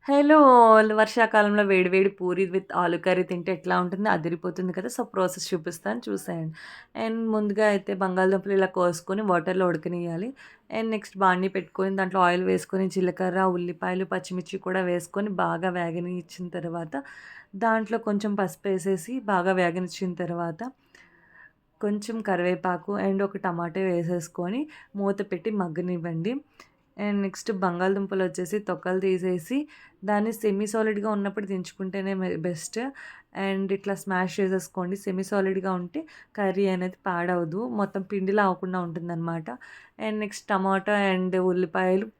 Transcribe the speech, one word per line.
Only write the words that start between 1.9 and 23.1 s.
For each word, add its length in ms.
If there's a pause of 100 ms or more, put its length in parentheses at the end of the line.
వేడి 180
పూరి 380
with 280
ఆలు 220
కర్రీ 260
తింటే 280
ఎట్లా 260
ఉంటుందో 320
అదిరిపోతుంది 640
కదా! 160
So, 160
ప్రాసెస్ 440
చూపిస్తాను 540
చూసేయండి. 500 (420)
And 220 (120)
ముందుగా 400
అయితే 260
బంగాళదుంపలు 640
ఇలా 140
కోసుకొని 520
వాటర్‌లో 440
ఉడకనియాలి. 600 (420)
And 200
నెక్స్ట్ 280
బాండీ 300
పెట్టుకొని 480
దాంట్లో 260
ఆయిల్ 220
వేసుకొని 440
జీలకర్ర, 600
ఉల్లిపాయలు, 580
పచ్చిమిర్చి 520
కూడా 240
వేసుకొని 540
బాగా 340
వేగనిచ్చిన 800
తర్వాత 460 (600)
దాంట్లో 440
కొంచెం 340
పసుపు 340
వేసేసి 460 (100)
బాగా 300
వేగనిచ్చిన 600
తర్వాత 480 (1160)
కొంచెం 420
కరివేపాకు 760
and 240